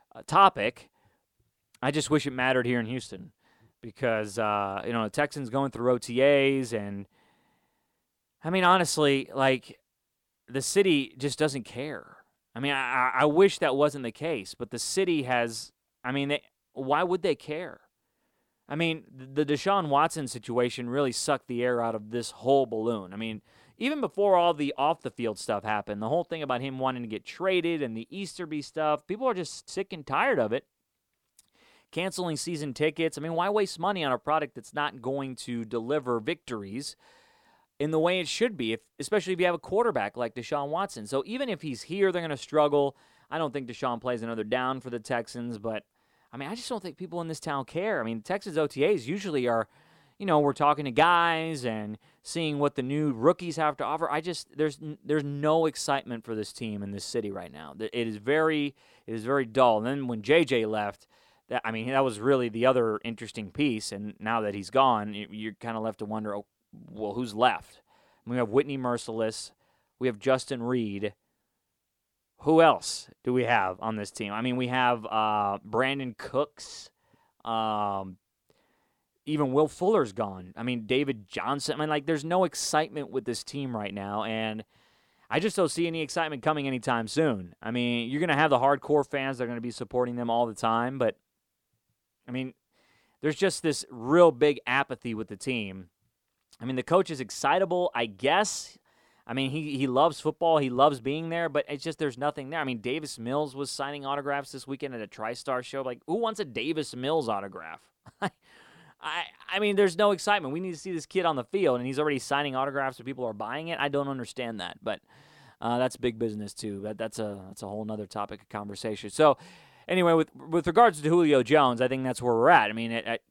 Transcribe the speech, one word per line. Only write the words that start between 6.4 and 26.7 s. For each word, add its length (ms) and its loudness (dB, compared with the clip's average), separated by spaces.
and, 340 -6
I 60 -6
mean, 160 2
honestly, 680 4
like, 460 2
the 120 -4
city 560 2
just 220 -4
doesn't 240 0
care. 540 -12
I 40 -8
mean, 120 0
I, 380 2
I, 20 -4
I 40 6
wish 320 6
that 180 2
wasn't 280 2
the 80 -6
case, 420 -6
but 160 -10
the 80 -8
city 460 0
has, 480 -2
I 80 -6
mean, 180 -2
they, 140 -2
why 280 0
would 220 0
they 100 2
care? 480 -10
I 60 -6
mean, 300 -2
th-, 300 -2
the 60 2
Deshaun 360 0
Watson 380 2
situation 600 -2
really 240 0
sucked 360 -2
the 160 -4
air 180 2
out 140 0
of 160 -8
this 180 -4
whole 380 2
balloon. 440 -2
I 40 -14
mean, 260 -8
even 220 -2
before 340 4
all 180 6
the 240 -2
off-the-field 640 -2
stuff 240 -2
happened, 360 -4
the 100 -2
whole 140 0
thing 200 -8
about 180 -2
him 160 -6